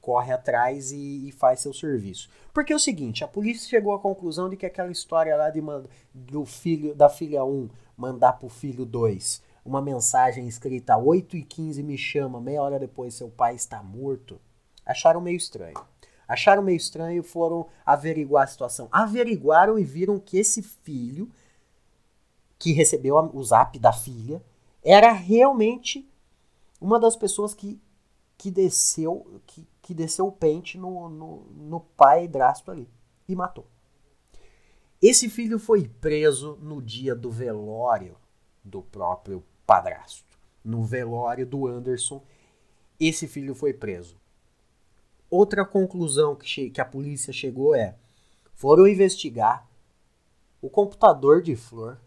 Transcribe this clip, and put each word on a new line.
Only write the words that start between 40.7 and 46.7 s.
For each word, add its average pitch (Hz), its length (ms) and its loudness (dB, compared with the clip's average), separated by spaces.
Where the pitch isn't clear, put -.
velório 120 600 -6
do 135 220 -6
Anderson, 123 560 -8
esse 160 260 -2
filho 139 260 -10
foi 139 200 -2
preso. 87 440 -12
Outra 202 360 2
conclusão 165 720 0
que - 100 -20
che-, 127 240 -8